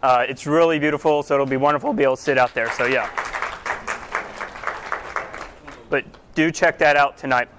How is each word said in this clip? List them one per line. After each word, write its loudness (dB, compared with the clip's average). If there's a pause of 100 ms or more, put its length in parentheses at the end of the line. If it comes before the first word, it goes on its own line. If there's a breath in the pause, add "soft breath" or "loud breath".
uh, 4
it's -8
really 4
beautiful. 2
So 0
it'll 4
be -2
wonderful 2
to -2
be 4
able 4
to -12
sit 0
out 2
there. -2
So -2
yeah. 0 (2750)
But -2 (280)
do 2
check 2
that 6
out 2
tonight. 0